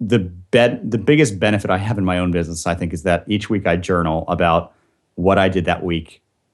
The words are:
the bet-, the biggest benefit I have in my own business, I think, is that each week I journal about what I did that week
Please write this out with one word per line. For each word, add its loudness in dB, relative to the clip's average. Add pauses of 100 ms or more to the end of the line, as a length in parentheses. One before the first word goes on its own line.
the 2
bet-, 0
the -2
biggest 2
benefit 0
I 0
have -4
in 0
my 0
own 0
business, -4
I 0
think, -6
is -8
that 0
each -2
week -2
I 2
journal 0
about 0 (400)
what 2
I 4
did 0
that -2
week -6 (320)